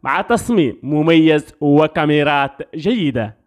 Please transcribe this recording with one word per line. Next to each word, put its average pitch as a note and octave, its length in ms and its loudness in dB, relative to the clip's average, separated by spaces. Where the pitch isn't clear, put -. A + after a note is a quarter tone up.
مع C#3+ 180 -2
تصميم G3+ 600 -2
مميز D3+ 760 2
وكاميرات D3 880 0
جيدة. D3 600 -4